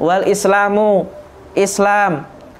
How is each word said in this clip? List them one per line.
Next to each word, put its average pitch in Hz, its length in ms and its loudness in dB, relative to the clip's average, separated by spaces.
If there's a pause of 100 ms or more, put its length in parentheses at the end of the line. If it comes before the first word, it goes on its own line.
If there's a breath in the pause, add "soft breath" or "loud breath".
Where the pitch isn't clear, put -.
wal 180 240 0
islamu, 202 800 0 (540)
Islam, 196 640 0 (380)